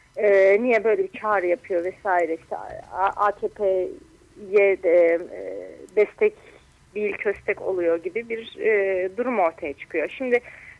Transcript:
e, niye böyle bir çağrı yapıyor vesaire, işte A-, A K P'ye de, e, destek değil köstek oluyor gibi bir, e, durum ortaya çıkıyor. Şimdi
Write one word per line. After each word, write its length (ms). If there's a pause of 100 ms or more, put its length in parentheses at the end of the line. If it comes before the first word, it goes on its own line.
(180)
e, 440
niye 220
böyle 200
bir 160
çağrı 280
yapıyor 360
vesaire, 520
işte 200 (360)
A-, 360
A 40
K 160
P'ye 1400
de, 360 (120)
e, 360 (280)
destek 380 (600)
değil 220
köstek 440
oluyor 420
gibi 260
bir, 300
e, 580
durum 220
ortaya 340
çıkıyor. 440
Şimdi 220 (400)